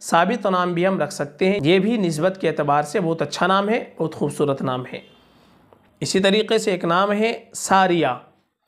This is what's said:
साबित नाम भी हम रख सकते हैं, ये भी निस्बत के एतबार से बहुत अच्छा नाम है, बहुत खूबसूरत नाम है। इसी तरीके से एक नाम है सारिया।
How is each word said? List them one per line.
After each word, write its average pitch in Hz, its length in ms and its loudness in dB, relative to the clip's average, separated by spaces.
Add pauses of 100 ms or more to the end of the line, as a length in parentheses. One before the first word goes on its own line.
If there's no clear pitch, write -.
साबित 185 460 2
नाम 180 280 0
भी 170 100 0
हम 190 140 0
रख 143 140 -4
सकते 151 340 -4
हैं, 202 140 2
ये 190 200 4
भी 226 180 0
निस्बत 175 420 0
के 165 80 0
एतबार 147 360 0
से 196 160 -4
बहुत 165 220 -2
अच्छा - 240 -2
नाम 196 220 2
है, - 300 -4
बहुत 160 160 -4
खूबसूरत 143 480 -2
नाम 127 240 -4
है। - 160 -14 (1000)
इसी 190 180 0
तरीके 208 380 2
से 208 160 0
एक - 100 -4
नाम 185 280 2
है 220 420 -2
सारिया। 175 640 2 (480)